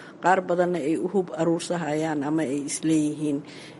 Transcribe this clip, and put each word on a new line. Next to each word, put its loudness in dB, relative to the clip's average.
Qaar 6
badanna 2
ay 0
u -2
hub 0
aruursahayaan 0
ama 0
ay -2
isleeyihiin, 0